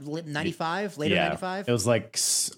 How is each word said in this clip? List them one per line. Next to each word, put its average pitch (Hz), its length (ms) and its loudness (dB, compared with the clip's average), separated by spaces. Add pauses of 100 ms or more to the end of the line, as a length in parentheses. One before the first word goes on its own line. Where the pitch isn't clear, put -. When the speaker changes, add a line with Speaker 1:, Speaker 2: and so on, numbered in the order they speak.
Speaker 1:
li-, 147 260 -6
ninety-five? 165 720 -2
Later 151 160 2
in - 40 4
Speaker 2:
Yeah. 78 100 4
Speaker 1:
ninety-five? 185 400 -4
Speaker 2:
It 120 40 4
was, 110 140 2
like, 117 280 4
s-, - 440 2